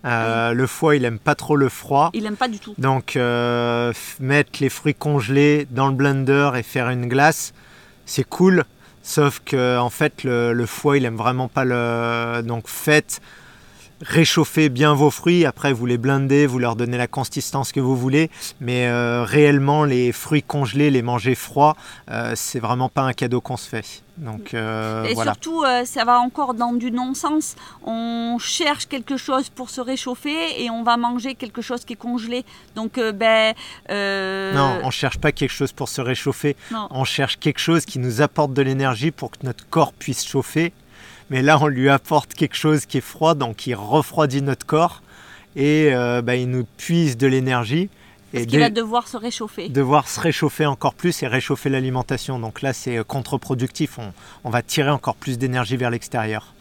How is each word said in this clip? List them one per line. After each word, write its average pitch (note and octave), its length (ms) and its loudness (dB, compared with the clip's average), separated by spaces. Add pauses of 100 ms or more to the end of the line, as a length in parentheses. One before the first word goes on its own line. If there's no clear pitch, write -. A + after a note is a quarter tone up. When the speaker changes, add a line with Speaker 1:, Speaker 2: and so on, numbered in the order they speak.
Speaker 1:
Euh, A#2 460 0
Speaker 2:
Oui. A#2 60 0
Speaker 1:
le C3 120 2
foie, D3+ 260 2
il B2+ 100 2
aime A#2 140 -2
pas D3 160 0
trop - 220 0
le C3+ 120 4
froid. D3 460 2
Speaker 2:
Il G#3+ 120 -4
aime G#3+ 100 -6
pas B3+ 100 0
du G#3+ 140 -8
tout. G#3+ 180 -18
Speaker 1:
Donc, C3 380 0
euh, A#2+ 760 0
f-, - 280 -12
mettre C#3 400 0
les C3+ 80 2
fruits - 260 -2
congelés C#3+ 800 2
dans C3+ 160 2
le C3+ 60 0
blender C#3 640 2
et A#2 60 -2
faire B2 280 -2
une B2 180 -4
glace, C#3+ 440 2 (520)
c'est - 180 -4
cool. F3+ 420 4 (380)
Sauf - 420 0
que, B2 340 2
en A#2+ 120 0
fait, - 320 -2
le, A#2+ 300 2
le A#2+ 140 0
foie, C#3+ 300 2
il C3 100 4
aime A2+ 100 -4
vraiment B2+ 320 0
pas C3+ 160 -2
le, A#2 800 0
donc A#2 240 -6
faites - 520 0 (840)
réchauffer D#3 680 2
bien C#3 240 4
vos C#3+ 180 6
fruits. E3+ 360 2
Après, D3 260 0
vous A#2+ 140 -2
les A#2+ 100 2
blendez, C3+ 500 4
vous B2+ 120 0
leur A#2+ 180 0
donnez A#2+ 220 -2
la B2 80 0
consistance - 680 -4
que C#3 80 -2
vous C3 160 2
voulez. C3+ 340 2 (300)
Mais, B2 280 0
euh, A#2+ 360 0
réellement, C#3+ 600 4
les B2 280 2
fruits - 300 0
congelés, C#3+ 480 2
les C3 100 4
manger A#2+ 340 0
froids, D3 420 2 (340)
euh, A2+ 260 -4
c'est - 240 -6
vraiment B2 300 0
pas C#3 120 0
un C3 120 0
cadeau B2 260 -2
qu'on B2+ 160 -8
se - 120 -12
fait. - 340 -10 (160)
Donc, A2+ 340 -10
euh, A2 520 -4
Speaker 2:
Et A3 100 -4
Speaker 1:
voilà. A2+ 180 0
Speaker 2:
surtout, D#4+ 320 -4
euh, B3 220 2
ça A#3+ 180 -4
va A#3+ 160 4
encore B3+ 320 -2
dans A#3+ 220 -2
du A#3+ 160 -2
non-sens. C4+ 640 -2 (320)
On A#3 520 -4
cherche - 480 -2
quelque C4+ 300 -6
chose C4 320 -2
pour - 220 -14
se - 100 -10
réchauffer C4+ 840 -6
et A#3+ 80 -4
on A#3 120 -6
va A#3 160 2
manger A#3+ 360 -2
quelque A#3+ 280 -10
chose A#3+ 240 -8
qui A#3 80 -10
est - 20 -12
congelé. A#3+ 480 -6 (300)
Donc, A3 240 -6
euh, A3 140 0
ben, A3 420 4 (360)
euh, G3 640 -2
Speaker 1:
Non, C3+ 300 2
on C3 60 -2
cherche - 280 -2
pas D3+ 140 0
quelque C3+ 200 -2
chose C#3 200 -2
pour - 160 -8
se - 140 -6
réchauffer. C3 520 -2 (160)
Speaker 2:
Non. A3 200 -6
Speaker 1:
On C3 140 -2
cherche - 340 -4
quelque - 220 -2
chose E3 260 0
qui - 120 -10
nous B2 220 -2
apporte C#3+ 320 0
de C3+ 80 0
l'énergie C3+ 500 0
pour - 200 -10
que - 140 -20
notre B2 260 -8
corps D#3 240 2
puisse - 320 -6
chauffer. E3+ 460 -2 (560)
Mais C3 140 0
là, D3 180 6
on D3+ 60 4
lui C3+ 220 2
apporte C#3 460 2
quelque - 200 -2
chose D#3 320 2
qui C#3 120 -2
est - 20 2
froid, D#3 340 2
donc B2 320 -4
il B2 80 -2
refroidit C3+ 680 0
notre C#3 220 -2
corps D#3+ 380 0 (540)
et, D3+ 360 4
euh, B2 300 0
bah, B2 140 0
il B2+ 120 -2
nous B2+ 160 -2 (120)
puise E3 400 0
de C3+ 100 2
l'énergie. C3 640 0 (420)
Speaker 2:
Parce A#2+ 140 -4
Speaker 1:
Et - 20 -6
Speaker 2:
qu'il B2 120 2
Speaker 1:
dé-, A3 60 8
Speaker 2:
va A#3 60 4
devoir A3+ 380 -2
se B3+ 80 -12
réchauffer. G#3 520 -8
Speaker 1:
devoir C3+ 400 2
se - 120 -6
réchauffer D3+ 460 0
encore C#3 280 0
plus - 300 -2
et - 20 -4
réchauffer F#3+ 420 -2
l'alimentation. C3 720 -2
Donc A2+ 240 -8
là, C3+ 100 -2
c'est, A#2+ 260 -4
euh, A2 40 -2
contre-productif. C3 960 -4
On... G#2 140 -10 (320)
on B2 60 -6
va A#2 120 0
tirer C#3+ 280 0
encore C3+ 260 -2
plus C3 200 -6
d'énergie B2+ 400 -2
vers B2 140 0
l'extérieur. A2 720 -6